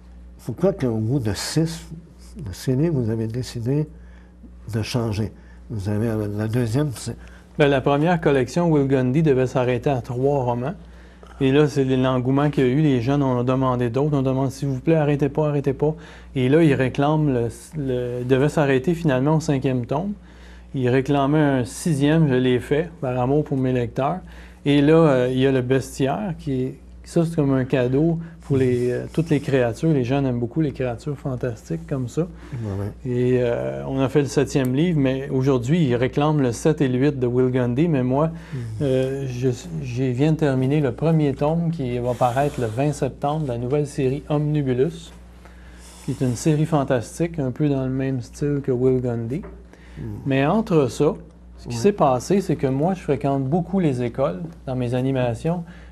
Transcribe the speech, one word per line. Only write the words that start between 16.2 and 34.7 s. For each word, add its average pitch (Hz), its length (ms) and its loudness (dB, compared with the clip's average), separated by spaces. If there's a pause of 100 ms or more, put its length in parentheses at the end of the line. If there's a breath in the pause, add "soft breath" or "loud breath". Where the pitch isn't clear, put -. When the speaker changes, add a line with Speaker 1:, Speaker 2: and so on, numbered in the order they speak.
Speaker 2:
Et 127 120 2
là, 156 140 6
ils 143 120 6
réclament 139 580 2
le, 117 160 0 (280)
le, 123 440 -4
il 123 80 -6
devait 135 200 4
s'arrêter 139 460 2
finalement 151 420 2
au 147 40 2
cinquième 131 440 0
tome. 175 280 -4 (640 loud breath)
Ils 127 140 0
réclamaient 139 520 2
un 135 240 2
sixième, 151 640 2
je 127 60 2
l'ai 127 260 2
fait, 147 280 -2 (120)
par 127 180 -4
amour 139 240 2
pour 143 160 -4
mes 131 140 0
lecteurs. 135 480 -2 (440 loud breath)
Et 147 160 4
là, 151 140 6
euh, 135 360 6
il 131 80 -2
y 131 80 4
a 139 40 4
le 131 100 2
bestiaire, 135 800 -2
qui 147 140 -6 (100)
est, 135 160 -6 (240)
ça, 170 220 0
c'est 165 100 -4
comme 139 180 2
un 131 120 2
cadeau 143 560 2 (220 loud breath)
pour 139 140 0
les, 123 360 2
euh, 123 200 -4
toutes 160 160 -2
les 143 120 2
créatures. 131 500 0
Les 135 140 2
jeunes 139 200 0
aiment 123 140 -2
beaucoup 120 220 -4
les 147 100 0
créatures 127 480 -6
fantastiques 131 680 -6
comme 131 180 -4
ça. 156 160 -4
Speaker 1:
Ouais, 180 60 -6 (500 loud breath)
ouais. 104 340 -6
Speaker 2:
Et, 123 280 2
euh, 127 480 -2
on 135 100 -4
a 135 100 2
fait 151 120 2
le 135 80 2
septième 131 480 0